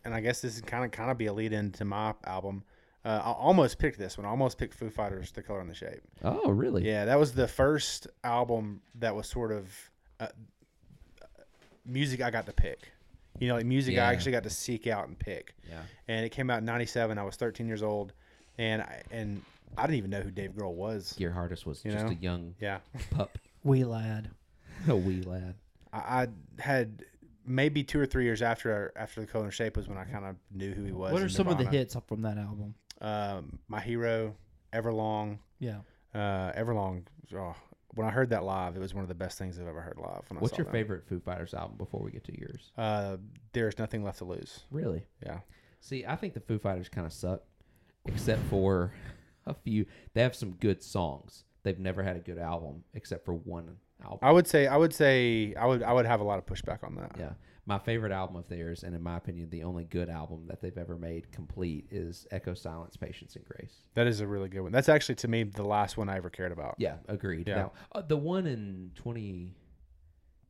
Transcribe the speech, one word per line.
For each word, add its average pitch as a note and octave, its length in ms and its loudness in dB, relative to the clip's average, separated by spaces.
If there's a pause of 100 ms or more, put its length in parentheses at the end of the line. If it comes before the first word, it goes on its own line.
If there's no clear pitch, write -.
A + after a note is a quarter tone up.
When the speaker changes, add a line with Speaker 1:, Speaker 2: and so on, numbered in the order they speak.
Speaker 1:
and A#2+ 100 -4
I A2+ 60 0
guess A#2 200 2
this A#2+ 160 -4
is A#2 60 -8
kinda, A#2+ 260 -2
kinda A#2 260 0
be A#2 120 0
a G#2 60 2
lead A2 200 0
in G#2 200 0
to - 120 -6
my G#2 300 0 (100)
album. G2 400 -4 (400)
Uh, G#2+ 200 2
I - 80 2
almost C#3+ 460 6
picked D3+ 200 2
this F#2+ 180 -6
one. G2+ 80 -8
I G2+ 60 -4
almost B2+ 280 2
picked - 160 -4
Foo A2+ 160 -8
Fighters, G2 420 -4
The G#2 100 -10
Color G2+ 180 -6
and F2 100 -8
the D#2+ 40 -12
Shape. - 280 -12 (200)
Speaker 2:
Oh, F4+ 280 2
really? G2+ 360 4
Speaker 1:
Yeah, G#2 200 2
that C3 120 8
was D3 140 6
the B2 160 4
first - 580 2 (160)
album A#2 580 0 (160)
that A2+ 200 0
was G#2+ 120 -6
sort A#2 220 -2
of, G2 220 -4 (480)
uh, A2 80 -6 (1600)
music B2+ 380 0
I A#2+ 80 2
got A2 160 -2
to G#2 60 -10
pick. - 400 2 (460)
You B2+ 100 0
know, B2 80 4
like, A#2 100 0
music B2+ 280 4
I - 20 6
Speaker 2:
Yeah. A#2+ 100 8
Speaker 1:
actually B2 260 4
got A#2 120 2
to G#2+ 60 -4
seek - 360 -4
out G2+ 220 0
and - 100 -14
pick. - 360 -8 (140)
Speaker 2:
Yeah. E2 140 -10 (240)
Speaker 1:
And A2+ 180 0
it A2+ 60 -4
came B2+ 200 -2
out A#2+ 80 4
in A2 60 -2
ninety-seven. A2+ 540 0
I G2+ 60 -2
was G2 120 -6
thirteen A#2 300 -4
years A2 160 -2
old, G#2 300 -2 (460)
and A2 240 0
I, - 280 -10
and G#2+ 320 -6 (340)
I - 60 2
didn't D3+ 140 2
even G2 140 -2
know G2 100 -2
who F#2+ 100 -4
Dave F#2+ 220 -6
Grohl G2 220 -6
was. G2 400 -6
Speaker 2:
Gear F2 180 -2
Hardis F2 320 -4
was D2+ 200 -8
Speaker 1:
You G#2+ 80 -2
Speaker 2:
just G#2 120 -2
Speaker 1:
know? A2+ 80 0
Speaker 2:
a - 20 0
young F2 460 -4
Speaker 1:
Yeah. G2 200 -4 (140)
<laughs> A2+ 160 -6
Speaker 2:
pup. - 280 -2 (260)
Speaker 3:
Wee C3 200 6
lad. A2 460 -4 (280)
Speaker 2:
<laughs> - 300 -2
A C3 60 8
wee F#2 280 4
lad. F#2 320 -6 (380)
Speaker 1:
I, A2 60 -6
I B2 300 2 (340)
had A#2+ 420 0 (420)
maybe C#3 360 4
two C#3 160 0
or C#3+ 80 6
three C3 180 2
years A2+ 180 2
after, A2+ 540 2
after A2 260 -8
The G#2 40 -6
Color G#2+ 200 -2
and G2 80 -4
Shape A2 220 0
was G#2+ 120 -2
when F#2+ 100 -8
I F#2 60 -8
kinda G2 320 -8 (160)
knew G2 200 -4
who G2 120 -4
he G2 80 -4
was F#2 200 -2
Speaker 3:
What F3+ 100 4
are - 20 2
Speaker 1:
in F#3 60 0
Speaker 3:
some F#3+ 180 4
of F3 100 4
the C3 60 4
Speaker 1:
Nirvana. C3+ 140 4
Speaker 3:
hits B2+ 180 -2
up A#2+ 100 -6
from A2 160 -4
that G#2+ 160 -2
album? G#2 360 -6 (260)
Speaker 1:
Um, G2+ 640 -4
My G#2 140 -6
Hero, A2+ 560 0 (360)
Everlong. A2 680 0 (200)
Speaker 3:
Yeah. A2 220 -6 (340)
Speaker 1:
Uh, G2 380 0
Everlong. G2+ 500 0 (320)
Oh, F2+ 220 -6 (380)
when A2 120 0
I A2+ 40 2
heard B2 200 4
that G2+ 140 2
live, F#2 320 -2
it - 20 -6
was F#2+ 160 -6
one G2+ 80 -4
of F#2 60 -4
the F#2 60 -6
best F2 240 -6
things F2+ 200 -6
I've F2 80 -8
ever E2 140 -8
heard F2 180 -10
live. - 300 -8
When F2 100 -8
I - 20 -8
Speaker 2:
What's G#2 120 2
Speaker 1:
saw - 60 -4
Speaker 2:
your E3+ 80 0
Speaker 1:
them. - 60 -4
Speaker 2:
favorite G#2+ 340 -2
Foo F#2 140 -4
Fighters F2+ 320 -8
album E2+ 240 -8
before - 240 -6
we - 120 -6
get - 120 -12
to - 160 -12
yours? - 380 -14
Speaker 1:
Uh, G#2 380 0 (360)
There's A2+ 260 0
Nothing A2+ 260 -2
Left G2 140 -6
to F#2 60 -8
Lose. - 460 -10
Speaker 2:
Really? C3+ 340 -2 (200)
Speaker 1:
Yeah. E2+ 160 -8 (400)
Speaker 2:
See, C3 260 -8
I B2+ 100 -2
think F3 180 -6
the A#2 60 -6
Foo G#2+ 180 0
Fighters F#2 300 -2
kinda E2+ 220 -4
suck, F#2 320 -4 (640)
except - 380 2
for F#2+ 480 4 (280)
<laughs> - 260 -20
a F#3 80 -4
few. G#2+ 300 0 (300)
They A2+ 80 6
have B2+ 140 6
some G2 160 -6
good F#2+ 300 2
songs. D#2 600 -4 (200)
They've F#2 140 0
never F#2+ 240 -2
had F#2 140 0
a F2 40 -6
good E2+ 180 -10
album E2 460 -6 (100)
except - 300 -8
for F2+ 100 -2
one E2+ 420 -8 (260)
album. - 200 -10
Speaker 1:
I C#3 100 10
would F3 160 10
say, C#3+ 200 8
I C3+ 80 6
would D#3+ 160 8
say, A#2+ 600 6
I A#2 120 2
would, B2+ 160 6
I A2+ 100 4
would B2 140 8
have A2+ 140 6
a G#2 40 0
lot G2+ 140 2
of F2+ 80 -6
pushback - 380 -6
on D#2+ 120 -8
that. F2 220 -10
Speaker 2:
Yeah. E2 140 -6 (340)
My G2+ 120 2
favorite A2+ 320 0
album F#2+ 240 -2
of F2 140 -10
theirs, E2+ 340 -6
and F2 140 -8
in E2 80 -6
my F2 120 -2
opinion, E2+ 320 -8
the E2 140 -8
only E2+ 220 -4
good F2 240 -2
album E2 400 -8
that F2+ 120 -12
they've F#2 160 -8
ever F2 220 -8
made E2+ 320 -8
complete, D#2+ 640 -6
is E2+ 400 -8
Echo, F#2 220 -4
Silence, E2 420 -10
Patience, - 400 -12
and - 80 -16
Grace. - 280 -14 (220)
Speaker 1:
That A#2+ 140 6
is A2 100 2
a G#2 80 -2
really G2 220 -2
good F#2+ 140 -4
one. F2+ 100 -4
That's C3 160 6
actually, D3+ 280 6
to - 120 -4
me, A2+ 160 2
the G#2 180 -4
last G#2 340 2
one G#2 120 -2
I F#2+ 80 -2
ever F2+ 120 -4
cared F2+ 220 -4
about. E2 280 -6
Speaker 2:
Yeah, D#2+ 180 -2 (100)
agreed. F2+ 400 -4
Speaker 1:
Yeah. G2+ 80 0
Speaker 2:
Now, F#2 180 0 (200)
uh, - 100 -6
the D#3 140 2
one E3+ 320 -2
in G2 480 -6
twenty G2 580 -8 (960)